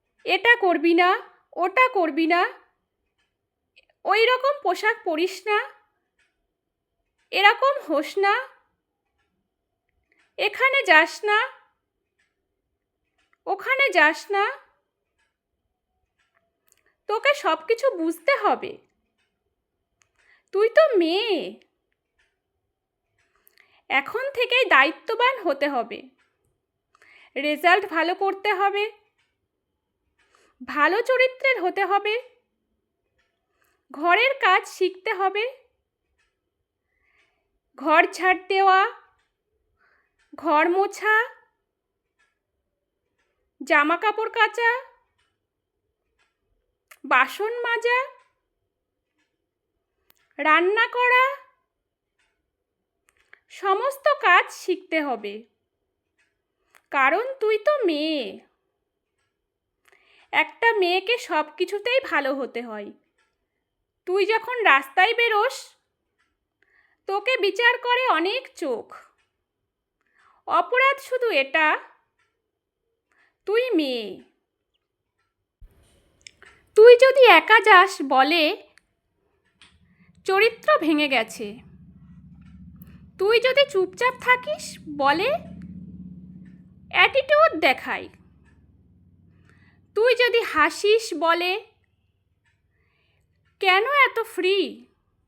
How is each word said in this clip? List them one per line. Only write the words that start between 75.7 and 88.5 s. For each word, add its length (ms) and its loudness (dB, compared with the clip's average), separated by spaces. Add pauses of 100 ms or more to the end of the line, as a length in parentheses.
তুই 220 12
যদি 280 6
একা 340 8
যাস, 380 6 (120)
বলে, 540 0 (1600)
"চরিত্র 540 2
ভেঙে 300 0
গেছে।" 480 -6 (1600)
তুই 200 2
যদি 300 2
চুপচাপ 520 -2
থাকিস, 560 -2 (200)
বলে, 320 0 (1600)
"অ্যাটিটিউড 720 2
দেখায়।" 480 -2 (1900)